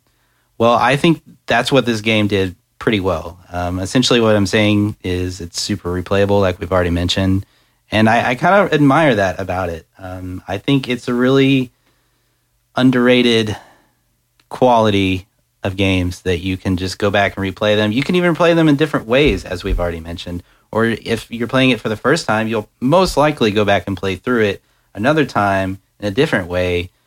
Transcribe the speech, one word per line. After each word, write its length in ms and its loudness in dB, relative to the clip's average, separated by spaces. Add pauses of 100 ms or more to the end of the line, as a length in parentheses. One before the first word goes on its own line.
(580)
Well, 140 4
I 240 2
think 260 2 (240)
that's 240 0
what 160 4
this 140 -2
game 260 0
did 300 -2 (220)
pretty 220 0
well. 380 -4 (140)
Um, 260 -4
essentially 420 0
what 160 4
I'm 100 2
saying 580 0
is 360 -4
it's 200 -10
super 300 -6
replayable, 500 0
like 180 0
we've 140 -6
already 180 2
mentioned. 560 0 (440)
And 180 2
I, 220 2
I 40 -2
kind 320 4
of 60 -2
admire 420 4
that 240 0
about 300 -4
it. 180 -10 (120)
Um, 500 -12
I 100 -6
think 300 -2
it's 200 -6
a 60 -2
really 560 2 (1040)
underrated 840 2 (920)
quality 800 2 (360)
of 140 -4
games 460 -2
that 160 -2
you 180 -4
can 200 -4
just 220 -8
go 120 0
back 260 0
and 80 -4 (100)
replay 220 0
them. 160 0
You 100 -2
can 140 -2
even 180 2
play 200 2
them 140 4
in 80 4
different 300 -2
ways, 380 0
as 200 -10
we've 160 -2
already 200 -4
mentioned. 420 -12 (280)
Or 160 -2
if 440 -6
you're 180 -6
playing 220 2
it 100 -2
for 80 -6
the 80 -2
first 300 0
time, 220 -2
you'll 200 -4 (120)
most 360 2
likely 340 2
go 140 0
back 220 0
and 100 -4
play 200 -6
through 280 -2
it 180 -4 (320)
another 300 0
time 540 -2 (220)
in 60 -6
a 40 -2
different 380 -2
way 420 -2 (160)